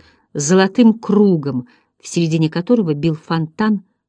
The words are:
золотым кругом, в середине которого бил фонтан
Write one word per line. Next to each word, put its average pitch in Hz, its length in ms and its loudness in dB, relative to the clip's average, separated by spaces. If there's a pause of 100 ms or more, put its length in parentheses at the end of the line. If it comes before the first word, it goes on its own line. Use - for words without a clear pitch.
(340)
золотым 190 640 2
кругом, 165 680 0 (340)
в - 60 -20
середине 160 420 -2
которого 175 440 -2
бил 151 220 -4
фонтан 170 680 -4 (260)